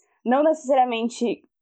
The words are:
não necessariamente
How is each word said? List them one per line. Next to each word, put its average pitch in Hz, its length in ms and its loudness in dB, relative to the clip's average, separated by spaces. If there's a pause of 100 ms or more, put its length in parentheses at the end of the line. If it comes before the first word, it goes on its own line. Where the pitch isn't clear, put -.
(240)
não 254 180 2
necessariamente 247 1040 0 (180)